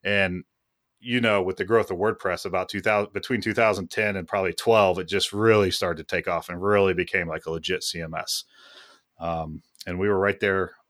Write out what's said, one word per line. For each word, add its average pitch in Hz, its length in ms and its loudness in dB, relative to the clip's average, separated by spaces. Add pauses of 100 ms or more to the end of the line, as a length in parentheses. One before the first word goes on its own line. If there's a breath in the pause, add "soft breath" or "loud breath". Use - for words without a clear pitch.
and, 95 400 0 (560)
you 123 200 -2
know, 107 220 2
with 92 160 -2
the 95 80 -2
growth 107 240 2
of 92 80 -4
WordPress 98 480 -2
about 90 240 -2
two 101 120 -6
thousand, 104 320 0
between 107 280 -4
two 107 140 -2
thousand 101 340 2
ten 104 260 -2
and 90 120 -6
probably 95 260 -2
twelve, 101 460 4
it 90 60 -6
just 92 280 -2
really 104 380 4
started 82 360 -4
to - 80 -6
take 85 120 -2
off 85 220 -4
and 87 120 -8
really 98 320 4
became, 90 340 -2
like, 80 200 -8
a - 20 -6
legit 82 320 -4
C - 180 -6
M 82 140 -8
S. - 300 -6 (760 loud breath)
Um, 80 460 -6 (240)
and 90 100 -6
we 95 100 -2
were 101 120 2
right 98 200 0
there 95 340 0 (160)